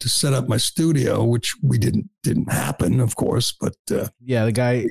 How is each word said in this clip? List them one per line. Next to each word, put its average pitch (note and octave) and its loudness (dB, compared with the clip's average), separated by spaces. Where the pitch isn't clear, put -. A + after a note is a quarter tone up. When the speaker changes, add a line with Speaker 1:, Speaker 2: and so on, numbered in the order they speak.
Speaker 1:
to - -4
set - 0
up B2+ 0
my A2 0
studio, B2+ 0
which A#2 0
we B2+ 2
didn't, - 0
didn't - 0
happen, - 0
of A#2+ 0
course, - -2
but, - -6
uh, - -2
Speaker 2:
Yeah, A#2+ 0
the A2+ 2
guy, B2 0